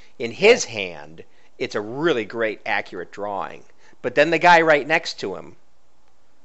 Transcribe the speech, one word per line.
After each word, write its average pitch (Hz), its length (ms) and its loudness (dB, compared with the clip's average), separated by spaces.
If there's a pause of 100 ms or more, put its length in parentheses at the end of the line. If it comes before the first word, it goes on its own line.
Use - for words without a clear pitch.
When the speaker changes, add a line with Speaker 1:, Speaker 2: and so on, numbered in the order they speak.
(180)
Speaker 1:
in 117 140 -8
his 202 340 4
Speaker 2:
Yeah. - 60 -12
Speaker 1:
hand, 80 520 -10 (360)
it's 123 160 -6
a 110 60 -4
really 127 420 -2
great, 110 420 -4
accurate 104 460 -6
drawing. 98 540 -8 (360)
But 127 140 -4
then 147 140 4
the 165 100 2
guy 175 220 8
right 151 260 4
next - 320 -2
to 95 160 -6
him, - 220 -14 (880)